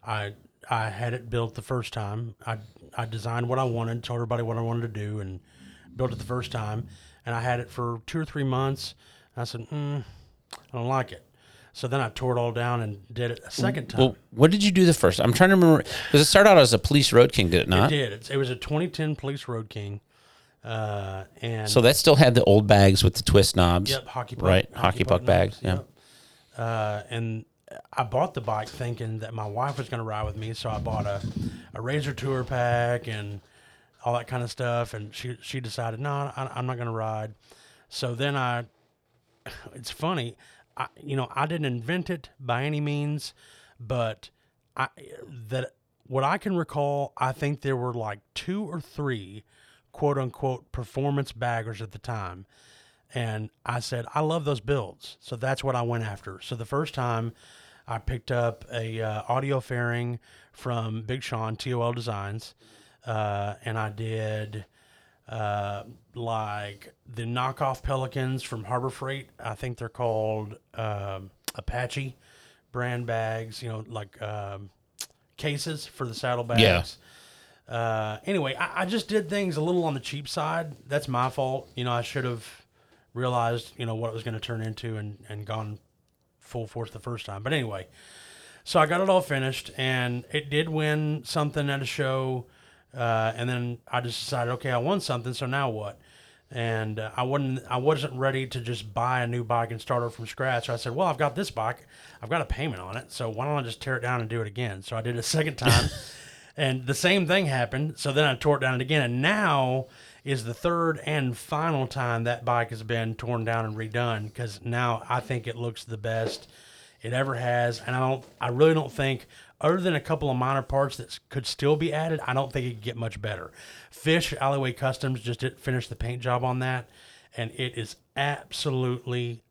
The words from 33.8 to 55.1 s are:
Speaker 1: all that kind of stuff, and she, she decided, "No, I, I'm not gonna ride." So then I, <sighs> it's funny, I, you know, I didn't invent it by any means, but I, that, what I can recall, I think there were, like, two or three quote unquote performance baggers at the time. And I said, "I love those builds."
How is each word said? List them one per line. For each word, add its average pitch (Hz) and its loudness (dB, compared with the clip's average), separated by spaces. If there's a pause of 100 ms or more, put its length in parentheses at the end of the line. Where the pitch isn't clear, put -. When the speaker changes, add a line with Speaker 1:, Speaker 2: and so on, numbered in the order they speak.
Speaker 1:
all 120 0
that 117 -2
kind 127 -2
of 117 -4
stuff, 120 -2
and 104 -10
she, 123 -8
she - -8
decided, 113 -6
"No, 143 -4 (260)
I, 135 -6
I'm 123 -4
not 127 -2
gonna 117 -4
ride." 110 -4 (540)
So 123 -4
then 139 0
I, 120 0 (580)
<sighs> - -18
it's 120 -12
funny, 151 -4 (400)
I, 127 -6 (140)
you 139 -4
know, 127 -2
I 143 0
didn't 156 -2
invent 131 -2
it 165 -6 (100)
by 123 -2
any 151 -2
means, 147 -2 (480)
but 117 -4 (460)
I, 131 0 (600)
that, 127 -4 (340)
what 131 0
I 156 4
can 196 0
recall, 143 -2
I 131 0
think 147 -2
there 135 0
were, 123 -2
like, 107 -6 (140)
two 196 -4
or 170 -8
three 107 -6 (480)
quote 143 0
unquote 131 -4
performance 139 -2
baggers 113 -4
at 107 -10
the 110 -12
time. 95 -8 (720)
And 110 -4 (160)
I 123 -2
said, 117 -6
"I 151 0
love 156 0
those 135 0
builds." 123 -4